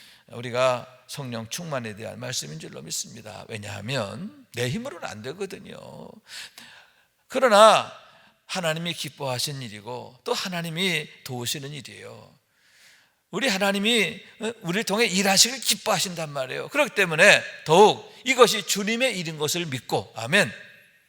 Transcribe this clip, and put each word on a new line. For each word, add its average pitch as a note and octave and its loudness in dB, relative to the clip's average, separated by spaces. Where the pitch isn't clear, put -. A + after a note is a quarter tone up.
우리가 A#2+ 0
성령 A#2 -10
충만에 B2+ -8
대한 G2+ -10
말씀인 B2+ -8
줄로 C3+ -16
믿습니다. G#2+ -12
왜냐하면 A2 -8
내 B2 -2
힘으로는 A#3+ -8
안 G#2+ -12
되거든요. F3 -14
그러나 G#3+ 8
하나님이 E3+ -2
기뻐하신 C3+ -6
일이고, A2 -12
또 - -2
하나님이 E3+ -4
도우시는 C3 -8
일이에요. A2 -16
우리 G#3 -4
하나님이, G3 0
어, A3 -4
우리를 F3+ -2
통해 A3 2
일하시길 G3 2
기뻐하신단 F3 -2
말이에요. C3+ -6
그렇기 C4+ 0
때문에 E3+ 6
더욱 E3 6
이것이 A3 4
주님의 A3 -2
일인 D#3+ -8
것을 F3 -2
믿고, B2+ -6
아멘, B2+ 2